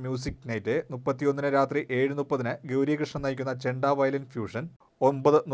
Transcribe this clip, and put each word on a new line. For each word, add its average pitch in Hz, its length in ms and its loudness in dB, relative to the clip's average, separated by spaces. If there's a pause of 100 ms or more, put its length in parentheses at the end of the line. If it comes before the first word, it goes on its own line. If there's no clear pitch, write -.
മ്യൂസിക് 131 460 -6
നൈറ്റ്. 110 260 0 (160)
മുപ്പത്തിയൊന്നിന് 139 640 0
രാത്രി 143 240 2 (180)
ഏഴ് 139 220 0
മുപ്പതിന് 131 320 -2 (180)
ഗൗരികൃഷ്ണൻ 143 560 0
നയിക്കുന്ന 131 260 -4 (120)
ചെണ്ട 127 180 -2 (160)
വയലിൻ 135 340 0
ഫ്യൂഷൻ. 113 320 -6 (440)
ഒമ്പത് 139 300 6 (140)